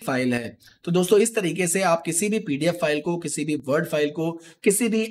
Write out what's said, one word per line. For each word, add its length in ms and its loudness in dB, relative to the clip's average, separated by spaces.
फाइल 280 0
है। 220 -4
तो 60 -2
दोस्तों 280 4
इस 160 2
तरीके 320 -2
से 160 0
आप 220 2
किसी 240 0
भी 120 0
पीडीएफ़ 340 0
फाइल 260 0
को, 160 -4
किसी 280 -6
भी 120 -2
Word 160 2
फाइल 260 0
को, 200 -2
किसी 260 4
भी 220 0